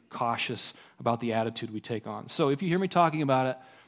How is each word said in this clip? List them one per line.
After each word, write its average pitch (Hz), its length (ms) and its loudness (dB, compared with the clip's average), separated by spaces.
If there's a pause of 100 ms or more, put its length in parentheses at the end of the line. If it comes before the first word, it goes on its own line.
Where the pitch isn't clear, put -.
cautious 117 640 -4 (280)
about 117 180 2
the 117 140 -2
attitude 113 400 -2
we 107 80 -6
take 113 260 -8
on. 107 220 -10
So 160 180 2
if 143 140 2
you 190 80 -2
hear 175 100 2
me 190 80 0
talking 160 360 4
about 131 240 4
it, 131 100 -2 (300)